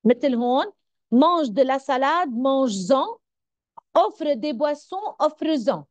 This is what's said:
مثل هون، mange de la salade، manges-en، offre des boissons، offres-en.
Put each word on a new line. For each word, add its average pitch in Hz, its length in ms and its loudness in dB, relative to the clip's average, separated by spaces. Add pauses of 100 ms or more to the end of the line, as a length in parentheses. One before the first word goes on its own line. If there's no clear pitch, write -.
مثل 240 300 2
هون، 247 320 0 (480)
mange 302 360 4
de 226 120 0
la 262 160 0
salade، 277 520 -2
manges-en، 262 760 0 (880)
offre 320 360 0
des 294 180 -4
boissons، 294 560 -6 (180)
offres-en. 277 640 -2